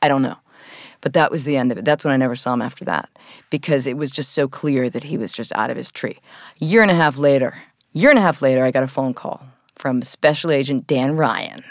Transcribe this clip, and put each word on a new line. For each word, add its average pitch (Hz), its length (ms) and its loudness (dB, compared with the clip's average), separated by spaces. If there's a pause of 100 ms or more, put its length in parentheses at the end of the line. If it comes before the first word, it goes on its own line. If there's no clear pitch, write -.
I 151 60 4
don't 139 160 2
know." - 140 -4 (640)
But - 120 -4
that 160 160 4
was 156 140 -4
the 143 120 -2
end 127 160 2
of 113 60 -4
it. 101 80 -8
That's 147 180 2
when 143 120 0
I - 20 2
never 131 180 0
saw 127 180 -4
him 120 100 -2
after - 220 -10
that, - 240 -4 (420)
because 147 340 -2
it 131 100 -4
was 147 140 -6
just - 240 -8
so 143 140 0
clear 135 420 -2
that 120 140 -8
he 143 160 -8
was 107 120 -8
just - 220 -10
out 107 160 -2
of 120 80 -8
his - 140 -12
tree. - 260 -10 (420)
A 156 60 -4
year 208 160 6
and 208 80 6
a 180 60 4
half 151 240 2
later, 139 420 2 (320)
year 202 160 4
and 285 80 8
a 208 60 4
half 165 180 2
later, 131 240 4
I 127 60 2
got 131 120 0
a 131 40 -2
phone 131 260 -4
call - 320 -10 (300)
from 127 260 -2
Special 151 480 0
Agent 139 380 0
Dan 139 280 0
Ryan 135 560 -2